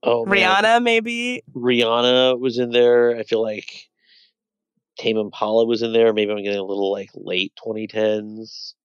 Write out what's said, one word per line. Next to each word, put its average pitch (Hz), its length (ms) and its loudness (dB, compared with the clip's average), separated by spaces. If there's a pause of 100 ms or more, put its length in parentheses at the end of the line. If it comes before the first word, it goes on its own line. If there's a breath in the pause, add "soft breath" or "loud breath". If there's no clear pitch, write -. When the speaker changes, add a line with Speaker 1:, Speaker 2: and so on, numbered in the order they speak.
Speaker 1:
Oh, 117 240 0
man. 190 380 2
Speaker 2:
Rihanna, 233 200 4
maybe? 233 600 -2 (120)
Speaker 1:
Rihanna 123 840 2
was 123 180 -2
in 123 140 -2
there. 120 440 4
I 110 80 -8
feel 110 180 -2
like 107 480 -8 (1080 soft breath)
Tame 113 200 -2
Impala 107 480 0
was 113 160 -2
in 113 120 -4
there. 113 200 4
Maybe 104 180 0
I'm 104 120 -6
getting 101 160 -4
a 98 40 -6
little, 98 280 -2
like, 101 220 -6
late 98 420 -6
twenty 110 300 -8
tens. 107 1000 -6